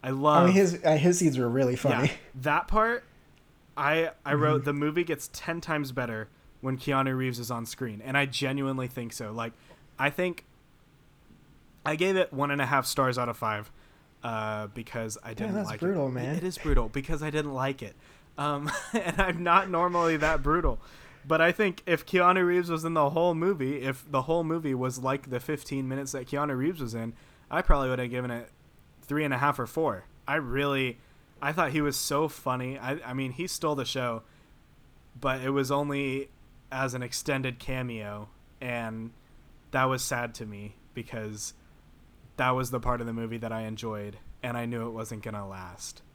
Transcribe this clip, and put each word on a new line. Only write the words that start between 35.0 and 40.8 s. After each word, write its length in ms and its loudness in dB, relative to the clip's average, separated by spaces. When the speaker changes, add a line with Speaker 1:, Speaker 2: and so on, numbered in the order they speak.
Speaker 1:
but 240 -2
it 80 -2
was 200 2
only 600 0
as 220 -2
an 80 -4
extended 560 -2
cameo, 680 -6
and 500 -6
that 120 4
was 180 0
sad 340 -4
to 100 -10
me 300 -12